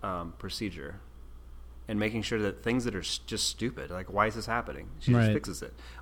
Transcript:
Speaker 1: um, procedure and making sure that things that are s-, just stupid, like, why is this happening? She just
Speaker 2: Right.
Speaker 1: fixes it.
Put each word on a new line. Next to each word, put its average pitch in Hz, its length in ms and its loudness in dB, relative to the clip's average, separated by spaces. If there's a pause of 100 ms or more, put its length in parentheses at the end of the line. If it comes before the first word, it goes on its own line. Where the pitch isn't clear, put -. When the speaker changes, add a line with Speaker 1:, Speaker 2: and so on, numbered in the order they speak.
Speaker 1:
um, 87 360 -4
procedure 87 580 -6 (880)
and 104 140 0
making 110 220 2
sure 110 180 2
that 101 240 0
things 120 200 2
that 107 120 0
are 90 40 0
s-, - 260 -2
just 107 220 0
stupid, 110 440 -4
like, 92 200 -6
why 104 140 6
is 107 80 0
this 110 120 -4
happening? 113 420 -2 (100)
She - 140 6
just 117 160 10
Speaker 2:
Right. 107 40 6
Speaker 1:
fixes - 300 0
it. - 100 -8 (300)